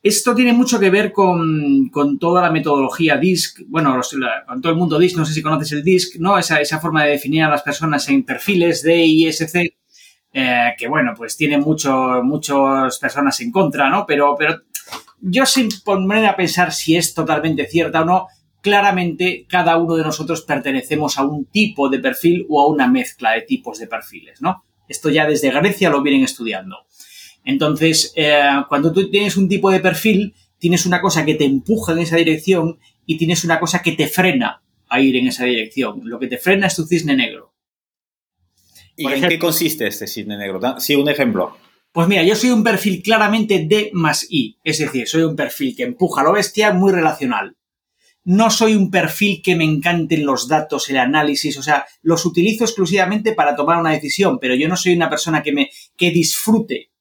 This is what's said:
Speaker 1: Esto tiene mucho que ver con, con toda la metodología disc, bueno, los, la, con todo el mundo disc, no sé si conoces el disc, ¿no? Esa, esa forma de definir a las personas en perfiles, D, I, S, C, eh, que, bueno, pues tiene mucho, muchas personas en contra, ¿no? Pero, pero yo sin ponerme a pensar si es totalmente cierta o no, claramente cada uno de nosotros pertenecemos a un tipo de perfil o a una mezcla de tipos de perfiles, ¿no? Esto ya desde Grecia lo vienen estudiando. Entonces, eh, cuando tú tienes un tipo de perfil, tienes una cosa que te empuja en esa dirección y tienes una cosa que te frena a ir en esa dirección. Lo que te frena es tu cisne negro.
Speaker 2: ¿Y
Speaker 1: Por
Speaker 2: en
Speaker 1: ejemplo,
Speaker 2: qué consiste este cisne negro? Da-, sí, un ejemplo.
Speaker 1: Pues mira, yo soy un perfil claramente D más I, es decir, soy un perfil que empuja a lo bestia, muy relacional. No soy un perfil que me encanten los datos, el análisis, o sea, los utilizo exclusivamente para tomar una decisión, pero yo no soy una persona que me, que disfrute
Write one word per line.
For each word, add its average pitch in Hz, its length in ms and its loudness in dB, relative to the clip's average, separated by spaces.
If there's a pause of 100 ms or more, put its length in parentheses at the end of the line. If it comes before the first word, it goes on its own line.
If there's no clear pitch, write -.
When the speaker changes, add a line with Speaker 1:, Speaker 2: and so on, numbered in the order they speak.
Speaker 1:
Esto 214 320 0
tiene 240 200 4
mucho 240 260 2
que 196 100 4
ver 196 220 2
con, 156 760 2
con 143 280 0
toda 175 240 2
la 175 80 2
metodología 147 680 0
disc, 175 500 0
bueno, 143 300 0
los, 127 160 -6
la, 131 340 -6
con 127 140 -10
todo 165 100 0
el 165 80 0
mundo 156 180 0
disc, 180 200 2
no 156 80 0
sé 156 80 -4
si 151 80 -4
conoces 151 320 -2
el 147 100 -4
disc, 180 360 0
¿no? 190 180 2
Esa, 160 240 0
esa 156 180 -4
forma 160 240 0
de 147 80 2
definir 147 320 0
a 151 60 2
las 147 120 0
personas 143 460 -4
en 139 160 2
perfiles, 170 600 0
D, 165 220 4
I, 160 220 4
S, 156 220 -4
C, 175 280 -2 (580)
eh, 123 420 0
que, 117 100 -8
bueno, 135 280 0
pues 113 220 -12
tiene 147 200 0
mucho, 135 680 0
muchas 135 760 0
personas 139 420 -2
en 120 100 -6
contra, 143 380 0
¿no? 202 180 0
Pero, 143 300 2
pero 156 240 -2 (580)
yo 208 260 0
sin 254 240 0 (140)
ponerme 202 420 0
a 196 120 2
pensar 175 340 0
si - 240 0
es 170 180 -2
totalmente 156 540 -2
cierta 165 340 0
o 160 40 2
no, 180 220 0 (340)
claramente 185 840 0
cada 170 300 2
uno 165 180 0
de 160 80 0
nosotros 156 380 -4
pertenecemos 139 760 -4
a 139 80 0
un 147 200 -4
tipo 202 440 0
de 131 100 -2
perfil 165 500 0
o 147 120 2
a 147 60 4
una 143 200 2
mezcla 123 440 0
de 113 100 -2
tipos 120 360 -8
de 110 100 -14
perfiles, - 540 -16
¿no? 180 220 -6 (240)
Esto 151 220 -4
ya 151 180 2
desde 139 240 0
Grecia 180 380 2
lo 143 120 2
vienen 139 220 2
estudiando. 98 540 -6 (680)
Entonces, 151 680 0
eh, 147 260 2 (280)
cuando 151 220 2
tú 190 200 0
tienes 202 260 0
un 196 100 2
tipo 190 220 2
de 180 120 4
perfil, 190 520 0 (240)
tienes 175 280 2
una 175 160 0
cosa 160 240 0
que 151 100 2
te 147 100 0
empuja 139 460 0
en 165 80 0
esa 165 160 -2
dirección 165 640 0 (260)
y 156 120 -4
tienes 165 260 0
una 165 160 0
cosa 170 220 -2
que 165 100 -2
te 156 160 0
frena 165 560 0 (260)
a 127 100 0
ir 135 180 4
en 123 100 0
esa 123 180 -4
dirección. 113 600 -4
Lo 117 120 -10
que 127 100 -6
te 120 100 -8
frena 190 300 0
es - 80 -2
tu 160 100 -4
cisne 156 300 0
negro. 110 380 -4 (1400)
Speaker 2:
¿Y 151 80 -10
Speaker 1:
Por 135 80 -4
Speaker 2:
en 139 60 -2
Speaker 1:
ejemplo, 165 120 0
Speaker 2:
qué 165 100 0
consiste 160 480 -2
este 101 200 -8
cisne 104 300 -10
negro? 98 220 -8
Da-, 127 200 -4
sí, 147 160 0
un 143 140 2
ejemplo. 117 480 -2 (340)
Speaker 1:
Pues 170 160 0
mira, 190 160 2
yo 208 120 4
soy 240 160 0
un 220 120 2
perfil 196 380 0
claramente 214 640 0
D 208 260 0
más 160 360 -2
I, - 340 -4
es 156 140 -4
decir, 127 300 -4
soy 165 160 0
un 156 120 -2
perfil - 400 -6
que 127 80 -6
empuja 123 380 -2
a - 20 2
lo - 100 4
bestia, 208 380 0
muy 190 220 4
relacional. 135 640 -2 (680)
No 202 240 4
soy 220 260 2
un 190 140 2
perfil 180 540 0
que 180 120 2
me 165 100 0
encanten 156 600 0
los 123 220 -2
datos, 151 420 -2
el 135 80 0
análisis, 143 600 0
o 135 60 -12
sea, 147 220 0 (160)
los 165 240 0
utilizo 208 380 0
exclusivamente 202 720 0
para - 220 0
tomar 170 240 0
una 160 120 0
decisión, 151 480 0
pero 127 160 -2
yo 151 140 0
no 180 80 -2
soy 180 180 2
una 165 140 0
persona 151 340 -2
que 147 80 -4
me, 143 180 -2 (280)
que 175 140 2
disfrute 170 880 0